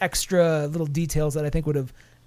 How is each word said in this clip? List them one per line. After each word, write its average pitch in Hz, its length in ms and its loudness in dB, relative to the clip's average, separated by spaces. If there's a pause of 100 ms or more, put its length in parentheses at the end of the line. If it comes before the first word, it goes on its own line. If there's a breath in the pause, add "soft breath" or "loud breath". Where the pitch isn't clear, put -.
extra 170 680 2
little 156 200 -4
details 151 480 0
that 151 100 -2
I 147 60 -2
think 160 160 0
would 147 100 0
have, 131 160 -2 (340 soft breath)